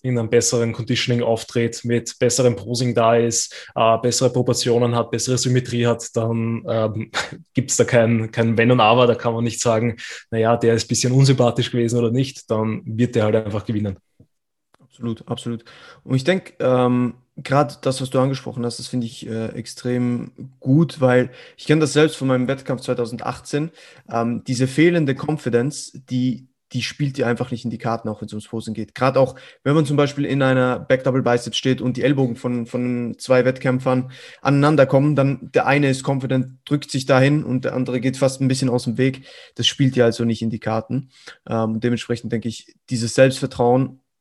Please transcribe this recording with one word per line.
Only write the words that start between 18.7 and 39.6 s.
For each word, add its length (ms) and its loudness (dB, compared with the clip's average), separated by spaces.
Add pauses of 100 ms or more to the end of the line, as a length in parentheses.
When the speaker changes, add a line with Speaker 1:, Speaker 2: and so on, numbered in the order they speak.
Speaker 2:
das 80 -12
finde 180 -4
ich, 220 -14
äh, 220 -6
extrem 800 -4 (260)
gut, 420 2
weil 300 4 (260)
ich 100 -20
kenn 120 4
das 140 2
selbst 240 4
von 100 -4
meinem 220 0
Wettkampf 320 -4
zweitausendachtzehn, 920 -4 (400)
ähm, 380 -2
diese 180 0
fehlende 480 2
Confidence, 800 -2 (160)
die, 400 -2 (240)
die 100 -4
spielt 360 -6
dir 80 0
einfach 240 -2
nicht 140 -8
in 60 -6
die 80 -10
Karten, 300 -4
auch 140 -8
wenn's 100 -12
ums 160 -12
Posen 260 -8
geht. 200 -10
Grad 240 0
auch, 180 2 (280)
wenn 100 2
man 100 4
zum 120 -2
Beispiel 280 0
in 180 0
einer 360 2
Back 260 0
Double 180 0
Bicep 320 0
steht 280 -2
und 160 -4
die 40 -6
Ellbogen 320 0
von, 300 -6
von 540 -6
zwei 260 2
Wettkämpfern 640 -2 (300)
aneinander 460 4
kommen, 280 2
dann 380 0
der 140 2
eine 240 4
ist 180 -2
confident, 560 -2
drückt 260 -2
sich 140 -4
dahin 400 4
und 220 -4
der 80 -4
andere 260 -2
geht 160 -2
fast 240 0
ein 80 2
bisschen 220 0
aus 140 0
dem 120 -4
Weg. 300 0 (300)
Das 100 0